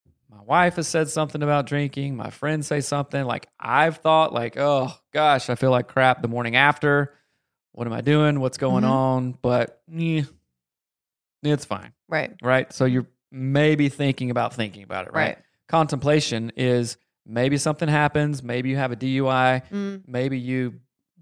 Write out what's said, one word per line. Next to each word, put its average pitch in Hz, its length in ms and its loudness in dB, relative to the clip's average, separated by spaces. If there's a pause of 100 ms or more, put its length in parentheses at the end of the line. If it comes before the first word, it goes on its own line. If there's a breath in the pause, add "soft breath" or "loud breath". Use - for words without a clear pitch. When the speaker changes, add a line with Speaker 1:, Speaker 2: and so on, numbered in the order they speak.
(300)
Speaker 1:
my 104 120 -20
wife 170 360 2
has 160 100 -4
said 160 220 -2
something 151 340 -4
about 147 240 0
drinking, 139 480 -4
my 110 160 -10
friends 151 340 -4
say 147 160 -2
something, 139 440 -4
like, - 220 -6 (120)
I've 151 380 2
thought, 160 360 4
like, 120 240 -6
"Oh, 143 400 0 (160)
gosh, 147 360 2
I 123 60 -2
feel 131 160 2
like 123 180 2
crap 131 320 2
the 120 80 0
morning 117 260 -4
after. 143 580 2 (600)
What 117 120 -8
am 117 80 -6
I 117 80 -6
doing? 147 380 4
What's 127 180 -2
going 127 260 2
Speaker 2:
Mm-hmm. 131 100 2
Speaker 1:
on?" 131 380 0 (100)
But, 123 400 0 (120)
eh, 165 300 -2 (1200)
it's 147 220 0
fine. 98 260 -8 (160)
Speaker 2:
Right. 156 240 -2 (100)
Speaker 1:
Right? 127 300 0
So - 140 0
you're 127 220 0 (240)
maybe 143 580 2
thinking 135 420 -2
about 117 220 -2
thinking 104 300 -8
about 92 240 -10
it, - 60 -12
right? 151 220 -2
Speaker 2:
Right. - 20 -18 (300)
Speaker 1:
Contemplation 147 880 0
is 123 420 0 (280)
maybe 127 320 0
something 151 320 -2
happens, 147 520 2
maybe 123 280 -4
you 135 80 0
have 131 140 -2
a 120 40 -6
D 131 200 -4
U 135 120 0
I, 127 440 2
Speaker 2:
Mm. 196 360 -8
Speaker 1:
maybe 131 320 -4
you 127 360 -4 (460)